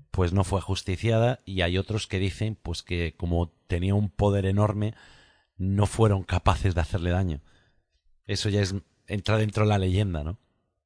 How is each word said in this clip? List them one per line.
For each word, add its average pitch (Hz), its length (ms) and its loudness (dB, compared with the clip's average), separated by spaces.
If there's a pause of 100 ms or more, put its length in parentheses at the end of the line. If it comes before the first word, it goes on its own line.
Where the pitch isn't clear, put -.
(100)
pues 87 220 0
no 98 120 2
fue 98 140 -2
ajusticiada, 113 880 -2
y 92 160 -2
hay 87 160 0
otros 104 280 -4
que 98 120 -4
dicen, 101 420 -4
pues, - 220 -8
que 85 340 -4
como 85 340 -2 (160)
tenía 92 280 0
un 104 160 0
poder 101 360 2
enorme, 101 480 0 (600)
no 98 300 2
fueron 101 360 2
capaces 92 520 0
de 85 80 2
hacerle 85 280 -2
daño. 87 300 0 (840)
Eso 104 240 -4
ya 101 100 2
es, 95 140 0 (320)
entra 104 320 -2
dentro 107 260 0
de 104 60 4
la 104 80 4
leyenda, 92 440 0
¿no? 78 160 -6 (480)